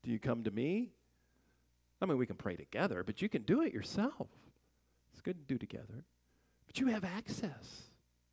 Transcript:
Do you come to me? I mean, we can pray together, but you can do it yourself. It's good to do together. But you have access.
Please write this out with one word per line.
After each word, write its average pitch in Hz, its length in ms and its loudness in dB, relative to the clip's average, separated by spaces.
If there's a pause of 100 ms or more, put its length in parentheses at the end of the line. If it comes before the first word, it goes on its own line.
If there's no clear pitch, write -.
Do 123 100 -2
you 110 80 2
come 117 240 0
to 107 80 2
me? 170 420 0 (1080)
I 185 40 2
mean, 156 120 4
we 123 80 6
can 120 120 -6
pray 95 180 -2
together, 104 480 0
but - 180 -2
you 208 80 2
can 123 140 0
do 214 180 6
it 294 120 2
yourself. - 560 -2 (840)
It's - 100 -20
good 180 160 -4
to 147 80 -18
do 131 120 0
together. 107 480 -8 (600)
But - 140 -8
you 269 80 4
have 214 160 2
access. - 880 -6 (440)